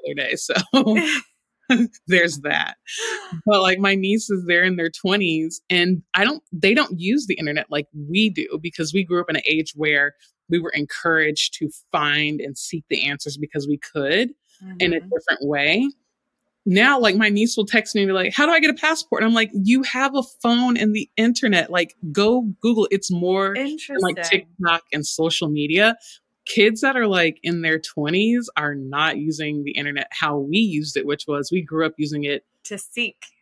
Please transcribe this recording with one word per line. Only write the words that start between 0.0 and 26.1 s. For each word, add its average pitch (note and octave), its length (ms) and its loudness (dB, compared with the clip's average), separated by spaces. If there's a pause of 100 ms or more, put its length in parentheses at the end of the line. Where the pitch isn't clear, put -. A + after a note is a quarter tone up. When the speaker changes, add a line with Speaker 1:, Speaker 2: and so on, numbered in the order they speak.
Speaker 1:
other D3 100 -8
day, C#3+ 220 -2
so. - 180 -4 (200)
<laughs> B3 360 2 (580)
<laughs> A#3+ 380 0
There's E3+ 340 2
that. D3 360 -4 (680)
But, G#3 180 4
like, F#3 160 4
my G3 160 4
nieces, F#3+ 520 0
they're F3 180 4
in F#3 120 2
their E3 140 -2
twenties, E3+ 680 -2 (100)
and F3+ 320 2 (120)
I F#3+ 100 2
don't, D4 180 -2 (100)
they F#3+ 220 2
don't B3+ 240 0
use A3 280 0
the F#3+ 80 -2
internet D3+ 360 -4
like D3 160 -4 (220)
we G#3 220 2
do - 320 -6
because D#3+ 320 -6
we G3 100 2
grew F3 160 -2
up F3 100 -6
in D#3 60 -2
an - 100 -4
age D#3 280 0
where D3 400 0 (340)
we E3+ 120 2
were E3 140 -6
encouraged D#3 840 -2
to D#3 100 -4 (220)
find D3+ 500 0
and C#3 160 -10
seek - 320 -10
the B2+ 200 -2
answers C#3+ 280 -8
because D3 300 -6
we D3 120 -2
could D#3+ 520 -2 (500)
in F3 120 2
a E3 40 0
Speaker 2:
Mm-hmm. E3+ 120 -6
Speaker 1:
different - 400 -4
way. D#3 420 2 (800)
Now, A#3+ 300 6
like, A3 160 4
my G#3+ 140 4
niece G#3 280 2
will G#3 100 0
text G#3+ 280 0
me G#3 80 2
and G3 60 2
be F#3+ 40 2
like, F#3+ 220 0
"How D4 120 2
do E4 60 4
I E4 80 6
get D#4 100 4
a - 40 2
passport?" D#4 480 0
And A3 60 4
I'm A#3 60 4
like, A3 180 2
"You G#3+ 320 2
have C4 320 -2
a C4 60 0 (200)
phone A#3+ 340 2
and G#3+ 180 2
the G#3+ 220 -4
internet. A3+ 540 2
Like, F3 240 0 (160)
go A3 320 4 (180)
Google." A3 300 2
It's G3 200 0
more F#3 440 0
than, C4 100 -2 (360)
like, F#3 160 0
Speaker 2:
Interesting. F3+ 300 -2 (120)
Speaker 1:
TikTok E3+ 240 0 (100)
and D3 140 -4
social E3 420 -2
media. D#3+ 480 2 (480)